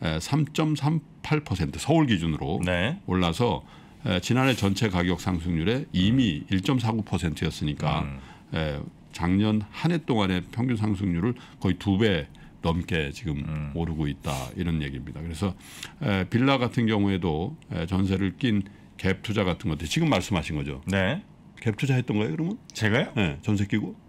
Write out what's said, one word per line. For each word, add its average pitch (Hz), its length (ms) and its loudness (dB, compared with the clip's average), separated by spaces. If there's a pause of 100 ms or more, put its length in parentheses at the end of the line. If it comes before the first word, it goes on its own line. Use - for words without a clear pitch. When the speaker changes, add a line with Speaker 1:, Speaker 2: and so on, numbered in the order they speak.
Speaker 1:
에, 80 180 -2
삼점삼팔 151 1300 0
퍼센트 80 340 -2
서울 160 280 4
기준으로 82 580 0
Speaker 2:
네. 90 400 0
Speaker 1:
올라서, 90 580 2 (420)
에, 92 140 2
지난해 127 360 2
전체 98 340 2
가격 90 320 2
상승률에 90 720 0
이미 98 560 2
일점사구 113 540 0
퍼센트였으니까, 76 960 -2
Speaker 2:
음. 69 180 -8 (380)
Speaker 1:
에, 73 220 -2 (340)
작년 104 480 2 (100)
한 165 200 0
해 175 120 0
동안의 95 380 2 (100)
평균 123 240 0
상승률을 101 600 0 (260)
거의 92 160 2
두 98 220 2
배 95 280 2 (360)
넘게 82 480 0
지금 73 340 -6
Speaker 2:
음. 76 300 -6
Speaker 1:
오르고 80 320 -2
있다 71 240 -4 (240)
이런 82 260 0
얘기입니다. 67 400 -8
그래서, 85 320 -2 (480)
에, 98 280 2
빌라 131 280 4
같은 120 300 0
경우에도, 98 680 2 (160)
에, 87 140 -2
전세를 95 520 2
낀 104 260 2 (340)
갭 92 240 0
투자 104 220 0
같은 90 260 0
것들 78 180 -2
지금 165 220 2
말씀하신 90 460 0
거죠? 69 300 -6
Speaker 2:
네. 98 380 2 (380)
Speaker 1:
갭 110 160 0
투자 135 180 2
했던 120 220 0
거예요, 110 140 0
그러면? 165 260 -4 (140)
Speaker 2:
제가요? 110 440 2
Speaker 1:
네, 80 260 2
전세 101 240 0
끼고. 113 300 -2 (140)